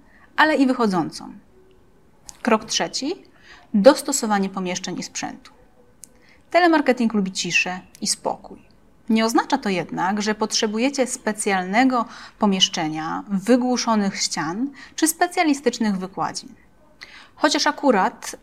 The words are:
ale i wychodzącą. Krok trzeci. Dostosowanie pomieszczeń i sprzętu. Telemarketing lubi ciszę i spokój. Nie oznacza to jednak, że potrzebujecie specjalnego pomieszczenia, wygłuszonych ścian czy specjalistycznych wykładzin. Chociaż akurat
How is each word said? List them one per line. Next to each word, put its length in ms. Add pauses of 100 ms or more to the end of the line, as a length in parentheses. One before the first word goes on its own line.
(360)
ale 200
i 100
wychodzącą. 640 (1080)
Krok 220
trzeci. 500 (600)
Dostosowanie 760
pomieszczeń 500
i 40
sprzętu. 500 (1000)
Telemarketing 640
lubi 180
ciszę 480 (200)
i 60
spokój. 560 (460)
Nie 160
oznacza 340
to 100
jednak, 540
że 120
potrzebujecie 720
specjalnego 960 (340)
pomieszczenia, 920
wygłuszonych 880
ścian 540 (240)
czy 140
specjalistycznych 920
wykładzin. 560 (800)
Chociaż 320
akurat 760